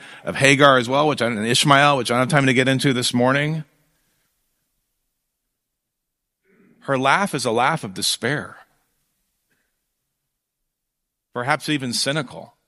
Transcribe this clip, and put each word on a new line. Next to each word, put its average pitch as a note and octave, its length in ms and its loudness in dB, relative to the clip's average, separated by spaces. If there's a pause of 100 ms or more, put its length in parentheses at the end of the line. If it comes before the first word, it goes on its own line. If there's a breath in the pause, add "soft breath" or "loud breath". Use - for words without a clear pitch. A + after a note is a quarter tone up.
(240 loud breath)
of F2 100 -8
Hagar C#3 420 4
as A#2+ 120 -2
well, C#3+ 180 0
which C3+ 140 -2
I, A#2 60 0
and G2+ 180 -4
Ishmael, C#3+ 500 4
which A#2+ 160 -4
I A#2+ 40 0
don't B2+ 140 0
have - 0 -
time C#3 180 2
to B2+ 60 2
get B2+ 140 2
into C3+ 240 0
this B2 220 -2
morning. C#3+ 500 0 (3250)
Her C3+ 160 -2
laugh D3+ 360 2
is B2+ 120 -6
a A#2+ 60 0
laugh C3 340 -2
of F#2+ 80 -12
despair, G#2 640 -6 (2750)
perhaps C#3 360 -4
even C3 240 -4
cynical. C3+ 600 -6 (120)